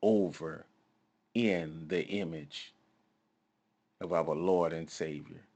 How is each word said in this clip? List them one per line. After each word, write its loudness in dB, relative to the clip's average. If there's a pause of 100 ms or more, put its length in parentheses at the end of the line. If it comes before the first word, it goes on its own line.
over 2 (720)
in 2
the 0
image -6 (1300)
of -6
our 2
Lord 4
and -8
Savior -8 (140)